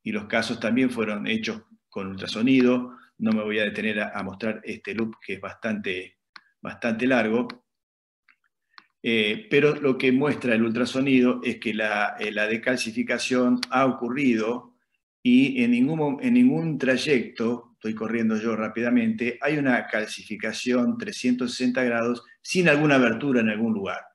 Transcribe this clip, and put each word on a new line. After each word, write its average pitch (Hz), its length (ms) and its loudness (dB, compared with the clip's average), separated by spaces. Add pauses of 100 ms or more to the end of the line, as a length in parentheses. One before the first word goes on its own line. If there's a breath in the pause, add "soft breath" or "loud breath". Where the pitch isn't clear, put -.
Y 107 120 -6
los 104 120 -6
casos 113 360 -2
también 123 280 2
fueron 107 380 -4
hechos 110 340 -4 (280)
con 98 180 -8
ultrasonido. 123 880 2 (220 loud breath)
No 110 160 0
me 107 100 0
voy 107 160 -2
a 107 60 0
detener 107 340 -4
a, 104 180 -6
a 98 60 -6
mostrar 107 400 -6
este 107 320 -10
loop 110 280 -4
que 98 100 -10
es 95 80 -10
bastante, 98 800 -8 (420 loud breath)
bastante 110 440 -4
largo. 120 640 0 (1400 soft breath)
Eh, 110 460 0
pero 147 260 4
lo 135 220 0
que 131 160 4
muestra 127 420 2
el 113 80 4
ultrasonido 123 800 2
es 120 160 -4
que 110 140 -4
la, 104 440 -2
eh, 107 140 -6
la 107 160 -2
decalcificación 123 1120 0 (100)
ha 131 160 2
ocurrido 123 920 -2 (440)
y 127 420 4
en 120 80 2
ningún 135 280 2
mo-, 143 220 -2
en 123 120 2
ningún 143 440 4
trayecto, 120 960 0
estoy 110 200 -8
corriendo 110 480 0
yo 113 140 -2
rápidamente, 113 880 0
hay 151 160 0
una 123 280 2
calcificación 110 1120 -2
trescientos 123 540 -2
sesenta 127 320 -2
grados 117 400 -2 (180 soft breath)
sin 180 280 2
alguna 147 260 4
abertura 120 460 2
en 110 80 2
algún 107 240 -2
lugar. 92 260 -4 (160)